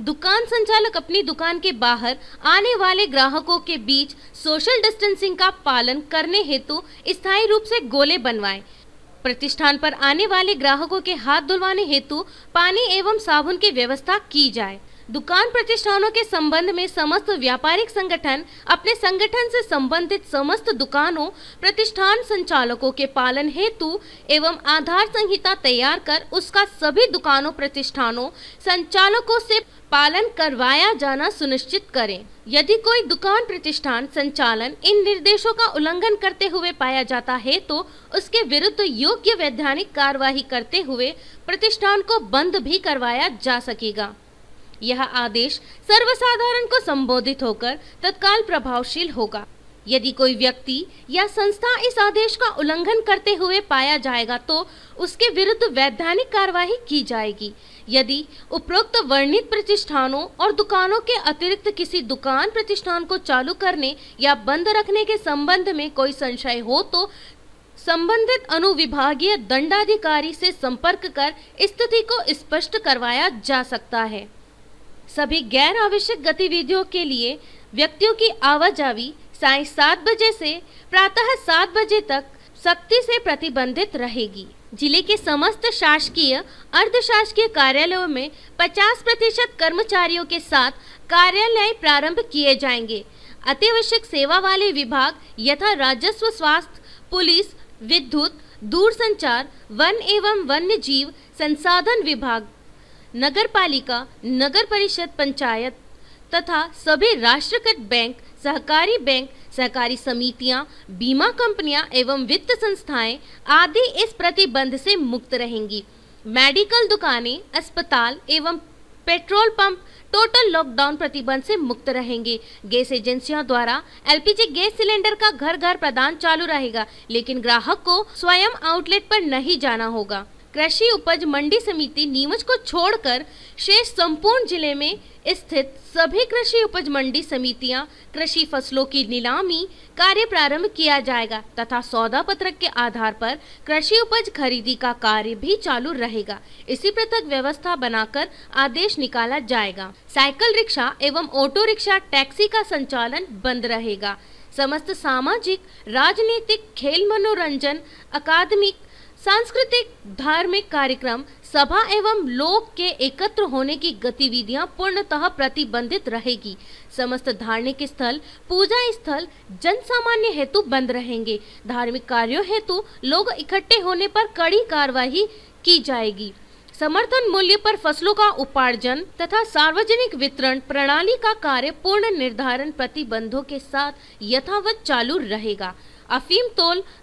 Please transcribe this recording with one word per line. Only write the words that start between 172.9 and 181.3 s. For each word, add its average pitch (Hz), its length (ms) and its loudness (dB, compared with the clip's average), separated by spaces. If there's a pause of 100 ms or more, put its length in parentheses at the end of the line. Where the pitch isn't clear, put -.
लोग 359 340 0
इकट्ठे 392 400 2
होने 370 280 -2
पर 427 200 0
कड़ी 381 420 2
कार्यवाही 269 580 0 (380)
की 339 140 6
जाएगी। 220 540 -4 (400)
समर्थन 453 580 0
मूल्य 381 240 4
पर 415 200 2
फसलों 339 380 0
का 415 160 4
उपार्जन 262 760 -2 (160)
तथा 403 220 0
सार्वजनिक 427 720 0
वितरण 262 440 -2
प्रणाली 294 560 0
का 440 180 0